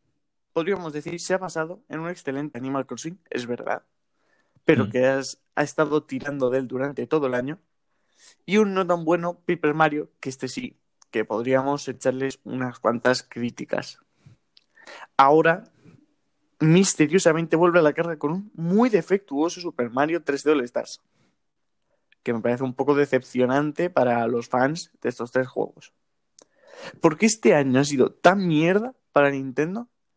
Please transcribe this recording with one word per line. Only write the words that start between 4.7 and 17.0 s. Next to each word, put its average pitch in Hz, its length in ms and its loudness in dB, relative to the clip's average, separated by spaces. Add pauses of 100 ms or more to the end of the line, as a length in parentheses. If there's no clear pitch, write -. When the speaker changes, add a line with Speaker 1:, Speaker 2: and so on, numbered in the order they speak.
Speaker 2:
Mm. 101 40 -8
Speaker 1:
que 127 140 0
has, 135 380 -2 (140)
ha 147 60 2
estado 151 420 -2
tirando 135 440 -4
de 123 120 0
él 127 80 -6
durante 127 380 -6
todo 151 200 0
el 127 80 -2
año, 131 240 -4 (880)
y 180 100 0
un 214 160 4
no 190 140 0
tan 175 180 0
bueno 175 400 0
Paper 160 300 0
Mario, 156 340 0 (120)
que 139 100 -10
este 127 180 -8
sí, - 300 -10 (320)
que 110 160 -2
podríamos 131 600 0
echarles 131 580 -4
unas 127 340 -8
cuantas 120 440 0
críticas. - 760 -8 (1200)
Ahora, 156 460 6 (960)
misteriosamente 165 960 2